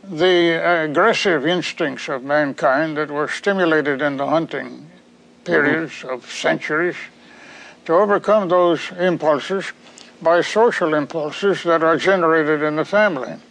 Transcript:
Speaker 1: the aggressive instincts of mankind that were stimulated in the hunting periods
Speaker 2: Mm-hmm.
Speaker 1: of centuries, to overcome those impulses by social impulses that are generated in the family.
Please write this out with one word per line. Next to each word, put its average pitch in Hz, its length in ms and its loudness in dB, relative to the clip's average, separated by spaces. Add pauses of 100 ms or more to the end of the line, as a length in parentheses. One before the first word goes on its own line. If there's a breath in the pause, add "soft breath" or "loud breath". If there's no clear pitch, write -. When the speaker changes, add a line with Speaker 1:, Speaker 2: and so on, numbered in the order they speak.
Speaker 1:
the 170 760 2
aggressive 151 600 2
instincts 160 640 -4
of 135 140 -6
mankind 147 760 0
that 147 140 -4
were 147 160 -2
stimulated 156 760 0
in 143 160 -2
the 139 80 -4
hunting 143 640 -4 (540)
periods 156 500 0
Speaker 2:
Mm-hmm. - 160 -14
Speaker 1:
of 127 220 -10
centuries, 160 640 -2 (920 loud breath)
to 165 80 0
overcome 202 560 2
those 175 500 2
impulses 160 720 0 (500 loud breath)
by 165 200 4
social 208 520 2
impulses 151 720 -2
that 165 200 2
are 165 140 4
generated 160 680 2
in 151 120 -2
the 156 100 -2
family. 196 500 0 (160)